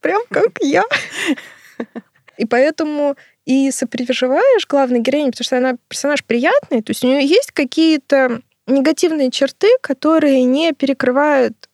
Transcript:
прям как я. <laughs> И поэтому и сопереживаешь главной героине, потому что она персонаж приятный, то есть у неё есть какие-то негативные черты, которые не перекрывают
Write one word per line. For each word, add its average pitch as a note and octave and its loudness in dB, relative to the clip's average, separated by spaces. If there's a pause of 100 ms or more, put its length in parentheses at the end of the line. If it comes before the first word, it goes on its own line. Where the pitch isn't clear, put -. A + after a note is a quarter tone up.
прям G4 -2
как - -2
я. E4+ 2
<laughs> - -10
И A#3+ -2
поэтому D4 -2 (300)
и C4+ 2
сопереживаешь C4 0
главной B3+ 2
героине, C4+ 0
потому - -8
что - -2
она B3+ 0 (120)
персонаж - -4
приятный, C4 0
то - -10
есть G#3+ -4
у B3 2
неё C4+ 2
есть E4+ 2
какие-то C#4 0 (260)
негативные C#4 0
черты, - -2 (140)
которые D4 2
не D4 0
перекрывают C4+ 0 (200)